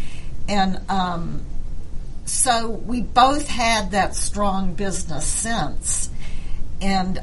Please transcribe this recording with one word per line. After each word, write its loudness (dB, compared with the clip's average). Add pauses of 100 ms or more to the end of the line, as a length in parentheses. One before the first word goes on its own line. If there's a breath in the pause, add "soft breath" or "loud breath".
(480 loud breath)
And, 2 (100)
um, -2 (840)
so 0
we -2
both 4
had 0
that 0
strong 0
business -2
sense. 0 (720 loud breath)
And, 2